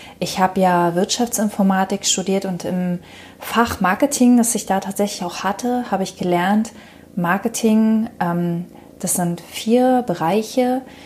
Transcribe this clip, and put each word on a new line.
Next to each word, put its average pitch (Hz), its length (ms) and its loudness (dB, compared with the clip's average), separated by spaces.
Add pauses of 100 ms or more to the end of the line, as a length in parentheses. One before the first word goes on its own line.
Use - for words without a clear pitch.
(200)
ich - 200 -4
habe 190 220 2
ja 175 340 4
Wirtschaftsinformatik 196 1080 0
studiert 190 400 0
und 180 200 -6
im 180 340 -2 (400)
Fach - 420 -2
Marketing, 240 560 4
das 233 180 2
ich 208 100 -6
da 190 140 0
tatsächlich 196 440 -4
auch 175 200 -8
hatte, 240 480 -4
habe 190 120 0
ich 185 140 -6
gelernt, 180 540 0 (440)
Marketing, 220 920 2 (100)
ähm, 175 460 -2 (340)
das - 160 -4
sind 175 260 -2
vier 247 640 2
Bereiche, 220 760 -2 (240)